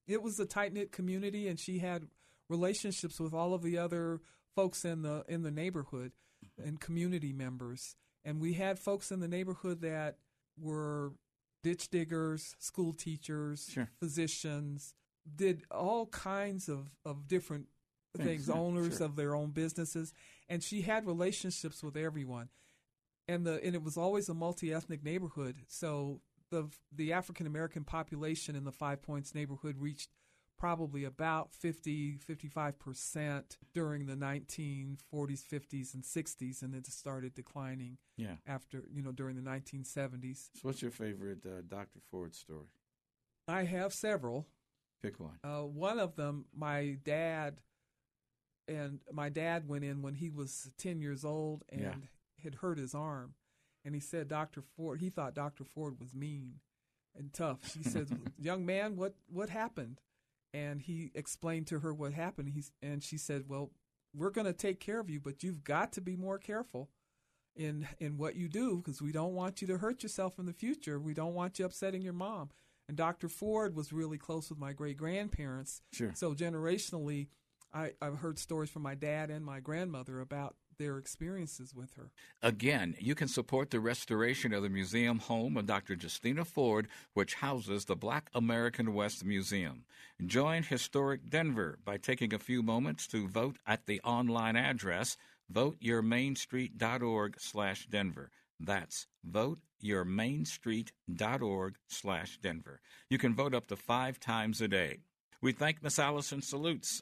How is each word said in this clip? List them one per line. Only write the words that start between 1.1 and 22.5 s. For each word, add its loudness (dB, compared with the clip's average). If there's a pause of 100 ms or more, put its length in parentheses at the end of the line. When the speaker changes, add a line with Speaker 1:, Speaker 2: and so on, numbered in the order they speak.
Speaker 1:
and -2
she -4
had -2 (420)
relationships 0
with 0
all 4
of 2
the 2
other 0 (340)
folks 4
in 0
the, 0
in 0
the 0
neighborhood -2 (500)
and -4
community 0
members. -6 (260)
And -2
we 2
had 2
folks 0
in 0
the 0
neighborhood -2
that -2 (380)
were -2 (520)
ditch 2
diggers, 2
school 0
teachers, -4
Speaker 2:
Sure. 0 (100)
Speaker 1:
physicians, 0 (400)
did 4
all 2
kinds -2
of, -2 (160)
of -6
different 0 (480)
Speaker 2:
Things, 2
Speaker 1:
things, 2
Speaker 2:
yeah, 4
Speaker 1:
owners 2
Speaker 2:
sure. 2
Speaker 1:
of -2
their 2
own 0
businesses. -2 (340)
And -2
she -2
had 2
relationships 0
with -6
everyone. -4 (800)